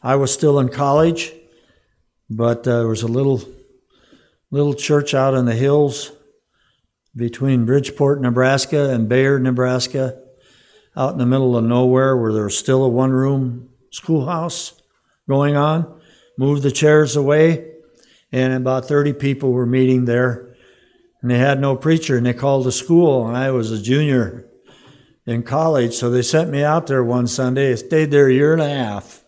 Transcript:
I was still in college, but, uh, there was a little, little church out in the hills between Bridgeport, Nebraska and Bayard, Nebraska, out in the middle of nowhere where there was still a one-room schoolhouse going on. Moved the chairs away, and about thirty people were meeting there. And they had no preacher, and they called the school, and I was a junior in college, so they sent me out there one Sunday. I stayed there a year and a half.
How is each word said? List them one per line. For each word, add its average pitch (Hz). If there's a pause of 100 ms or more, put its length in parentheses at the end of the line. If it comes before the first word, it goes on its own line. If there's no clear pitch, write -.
I 127
was 139
still 143
in 127
college, 147 (960)
but, 117
uh, 120
there 117
was 110
a 117
little, 131 (1080)
little 143
church 147
out 135
in 127
the 117
hills 139 (1040)
between 120
Bridgeport, 139
Nebraska 135
and 113
Bayard, 135
Nebraska, 127 (760)
out 131
in -
the 123
middle 127
of 113
nowhere 127
where 113
there 107
was 101
still 131
a 131
one-room 131 (220)
schoolhouse 160 (480)
going 147
on. 156 (360)
Moved 139
the 139
chairs 151
away, 147 (580)
and 131
about 131
thirty 143
people 139
were 123
meeting 127
there. 120 (680)
And 123
they 120
had 135
no 139
preacher, 160
and 120
they 123
called 135
the 127
school, 156
and 117
I 135
was 113
a 110
junior 127 (800)
in 117
college, 139
so 120
they 123
sent 160
me 139
out 156
there 135
one 120
Sunday. 127
I 120
stayed 156
there 143
a 131
year 147
and 160
a 147
half. 113